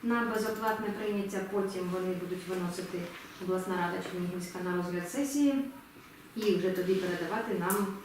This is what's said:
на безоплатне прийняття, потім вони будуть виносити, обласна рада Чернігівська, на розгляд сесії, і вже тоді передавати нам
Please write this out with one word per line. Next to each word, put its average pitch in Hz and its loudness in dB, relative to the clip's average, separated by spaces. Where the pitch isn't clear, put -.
на 233 2
безоплатне 214 0
прийняття, 202 0
потім 190 0
вони 185 0
будуть 180 -4
виносити, 180 -2
обласна 185 0
рада 180 0
Чернігівська, 180 -4
на 180 2
розгляд 175 -2
сесії, 277 4
і 214 4
вже 180 4
тоді 180 2
передавати 180 0
нам 196 2